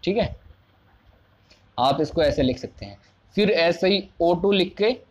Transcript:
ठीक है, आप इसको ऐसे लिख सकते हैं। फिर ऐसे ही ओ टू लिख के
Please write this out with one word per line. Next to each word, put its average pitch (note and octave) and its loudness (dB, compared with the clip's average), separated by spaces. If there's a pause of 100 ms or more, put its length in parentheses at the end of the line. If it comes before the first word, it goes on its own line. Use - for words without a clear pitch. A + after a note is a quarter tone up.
ठीक F#3+ -2
है, G#3 -4 (1400)
आप C#3 2
इसको D#3 -2
ऐसे D3 0
लिख B2+ 0
सकते - -16
हैं। G2+ -20 (360)
फिर G3+ 2
ऐसे E3+ 2
ही G3 0 (160)
ओ F3 2
टू F#3 0
लिख F#3+ 0
के A3 0 (140)